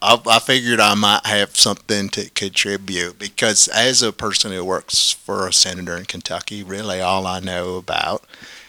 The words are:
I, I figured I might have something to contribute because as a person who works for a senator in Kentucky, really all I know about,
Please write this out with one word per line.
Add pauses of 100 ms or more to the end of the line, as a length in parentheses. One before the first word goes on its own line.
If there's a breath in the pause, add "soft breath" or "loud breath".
I,
I
figured
I
might
have
something
to
contribute
because
as
a
person
who
works
for
a
senator
in
Kentucky,
really
all
I
know
about, (440 soft breath)